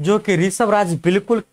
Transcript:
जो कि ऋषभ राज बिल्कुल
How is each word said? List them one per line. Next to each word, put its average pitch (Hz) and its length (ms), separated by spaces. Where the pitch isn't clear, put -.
जो 196 180
कि 196 160
ऋषभ 190 340
राज 202 240
बिल्कुल 196 600